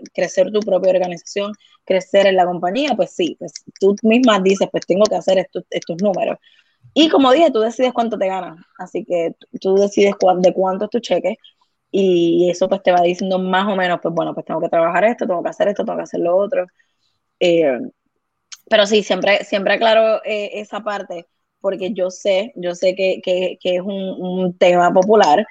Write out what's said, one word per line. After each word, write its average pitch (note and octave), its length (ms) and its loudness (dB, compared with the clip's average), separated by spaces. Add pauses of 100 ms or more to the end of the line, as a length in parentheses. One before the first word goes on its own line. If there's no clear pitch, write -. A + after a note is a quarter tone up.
(140)
crecer F#3 360 0
tu G#3 100 -2
propia F#3+ 320 0
organización, F#3+ 600 -4 (320)
crecer F#3+ 420 2
en F#3+ 100 4
la F3+ 100 4
compañía, F3+ 500 -2
pues F3+ 160 -2
sí, E3 260 -4
pues F3 140 -14 (280)
tú G3+ 220 4
misma A3 380 2
dices, F#3+ 300 2
"Pues - 160 -4
tengo F#3+ 180 2
que G#3 120 0
hacer F#3+ 220 0
estos, F3+ 320 -6
estos F3 320 -8
números". G3 360 -2 (540)
Y D#4 160 4
como C4+ 240 4
dije, D#4 180 4
tú A3 100 0
decides B3 320 -2
cuánto A3+ 260 -4
te F#3+ 100 -2
ganas, F3+ 280 -8 (220)
así F3+ 260 -10
que E3+ 340 -4
tú, - 80 -20 (140)
tú F#3+ 160 2
decides G3+ 400 2
cuán-, F3+ 260 2
de F3 100 6
cuánto F#3+ 320 -2
es G#3+ 60 -8
tu A#3+ 100 -2
cheque F#3 380 -2 (520)
y F3 600 2
eso F#3 180 -2
pues F#3+ 140 -2
te F#3 100 4
va F3+ 100 4
diciendo F#3 360 -2
más F#3 340 0
o F#3+ 40 -2
menos, F3 260 -2
pues E3+ 120 -4
bueno, D#3+ 200 -4
pues - 120 -10
tengo D#3+ 140 -6
que E3 80 -4
trabajar E3+ 360 0
esto, A#3 220 -2
tengo F3 160 -4
que D#3+ 80 -6
hacer F3+ 180 -2
esto, G3+ 160 -4
tengo F3 140 -6
que E3 60 -8
hacer F3 160 -8
lo E3+ 160 0
otro. F#3 300 -2 (760)
Eh, E3 380 2 (920)
pero G#3+ 180 4
sí, G#3 160 2
siempre, G3 420 0
siempre G3+ 300 -2
aclaro, A3 500 2
eh, G#3 300 -6
esa G#3 280 -10
parte, G3 440 -10 (340)
porque F#3+ 320 -4
yo F#3 180 -4
sé, G3 460 -2
yo F3 180 -6
sé F#3 200 0
que, F#3+ 280 -2
que, F#3 380 -2
que F3+ 160 -2
es F3+ 40 -2
un, F#3+ 400 -8
un F#3 380 -4
tema F3+ 340 4
popular, F#3+ 580 4